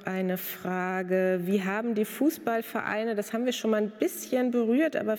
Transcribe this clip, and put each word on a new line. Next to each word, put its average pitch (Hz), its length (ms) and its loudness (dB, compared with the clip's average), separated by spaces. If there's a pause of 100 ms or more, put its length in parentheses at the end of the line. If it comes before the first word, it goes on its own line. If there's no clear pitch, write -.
eine 185 320 -2
Frage. 185 1040 0
Wie 196 180 2
haben 214 340 -2
die 214 80 2
Fußballvereine, 226 1120 -2
das 202 160 -4
haben 226 120 0
wir 254 80 0
schon 226 200 0
mal 214 100 4
ein 214 160 -2
bisschen 254 540 0
berührt, 240 420 4
aber 214 240 0